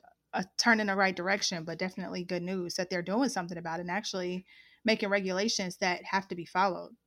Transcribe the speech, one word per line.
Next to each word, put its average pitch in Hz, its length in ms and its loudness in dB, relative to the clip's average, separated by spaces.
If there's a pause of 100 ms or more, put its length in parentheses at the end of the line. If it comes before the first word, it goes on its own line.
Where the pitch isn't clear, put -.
(340)
a 185 100 -2 (140)
turn 226 220 6
in 214 80 0
the 190 80 2
right 190 200 4
direction, 180 480 0
but 165 140 -6
definitely 185 460 -6
good 175 180 -2
news 175 320 -4
that 180 160 -2
they're 180 120 0
doing 208 280 2
something 175 280 -4
about 165 220 -4
it - 20 -4
and 175 80 -6
actually 185 540 -2 (400)
making 220 240 4
regulations 196 720 0
that 180 260 0
have 190 240 0
to 190 80 -6
be 170 100 -6
followed. 180 500 0 (100)